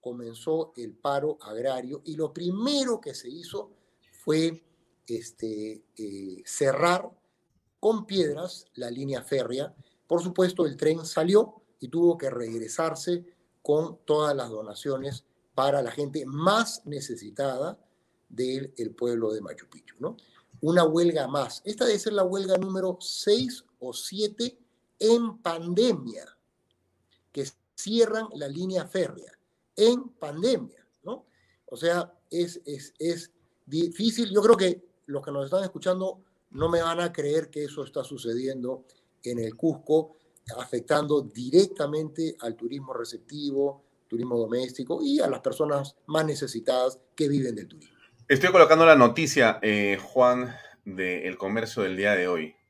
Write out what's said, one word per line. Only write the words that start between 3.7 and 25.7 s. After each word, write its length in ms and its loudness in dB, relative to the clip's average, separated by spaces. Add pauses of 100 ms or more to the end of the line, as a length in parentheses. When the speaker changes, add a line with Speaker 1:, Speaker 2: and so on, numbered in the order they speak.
Speaker 1:
fue, 400 0 (420)
este, 800 -10 (120)
eh, 500 -12
cerrar 640 0 (680)
con 280 0
piedras 680 -2
la 160 -8
línea 320 -6
férrea. 500 -4 (360)
Por 160 0
supuesto, 420 0
el 120 -4
tren 280 0
salió 560 2 (180)
y 100 -12
tuvo 280 4
que 140 -4
regresarse 920 -4 (380)
con 420 0
todas 320 2
las 140 -6
donaciones 760 -8 (280)
para 300 2
la 80 -4
gente 340 -6
más 640 0
necesitada 880 -6 (520)
del, 480 -6
el 180 -6
pueblo 360 -2
de 100 -6
Machu 280 -16
Picchu, 300 -20
¿no? 180 -10 (440)
Una 240 4
huelga 420 2
más. 380 -4
Esta 200 -2
debe 140 2
ser 140 -4
la 100 2
huelga 340 0
número 420 -4
seis 640 -2 (160)
o 140 -10
siete 640 -6 (400)
en 400 2
pandemia, 880 -2 (1040)